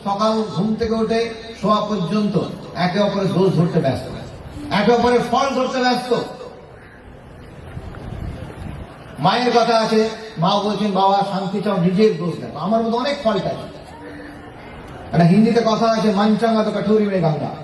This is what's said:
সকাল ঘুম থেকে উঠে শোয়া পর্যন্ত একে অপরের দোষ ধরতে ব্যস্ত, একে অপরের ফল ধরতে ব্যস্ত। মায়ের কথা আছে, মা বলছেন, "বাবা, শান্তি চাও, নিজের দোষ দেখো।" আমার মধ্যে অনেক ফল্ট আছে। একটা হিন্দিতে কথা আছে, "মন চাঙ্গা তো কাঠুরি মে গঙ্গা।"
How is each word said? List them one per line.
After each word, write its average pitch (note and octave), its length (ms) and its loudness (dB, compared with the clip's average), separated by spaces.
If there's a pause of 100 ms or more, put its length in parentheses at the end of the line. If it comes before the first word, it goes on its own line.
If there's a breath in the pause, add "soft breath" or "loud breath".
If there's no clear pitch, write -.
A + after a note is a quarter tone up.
সকাল A3 400 0 (120)
ঘুম A3 200 0
থেকে A3 180 0
উঠে A3+ 400 0 (280)
শোয়া G#3 200 2
পর্যন্ত G3 580 0 (360)
একে F3 240 0
অপরের G3 340 2
দোষ F#3 220 4
ধরতে E3+ 240 2
ব্যস্ত, C3 280 -2 (640)
একে G#3 200 4
অপরের A#3+ 280 4 (120)
ফল C4 240 2
ধরতে B3+ 240 0
ব্যস্ত। B3 340 0 (3000)
মায়ের A3+ 320 2
কথা A3+ 260 6
আছে, A3 320 2 (280)
মা F#3+ 260 2
বলছেন, G#3 280 0
"বাবা, G3 400 4
শান্তি G3 300 -4
চাও, F#3 160 0
নিজের F#3 400 4
দোষ D#3+ 220 -4
দেখো।" A#2+ 180 -12
আমার A3+ 260 0
মধ্যে A3+ 140 0
অনেক C#4 260 -2
ফল্ট G3 220 0
আছে। - 220 -6 (1400)
একটা E3 120 4
হিন্দিতে A3 420 6
কথা A3+ 260 2
আছে, G#3+ 240 2
"মন G#3+ 200 4
চাঙ্গা A3 280 2
তো G3+ 80 -2
কাঠুরি G#3 340 2
মে F#3+ 140 0
গঙ্গা।" D3 300 0 (140)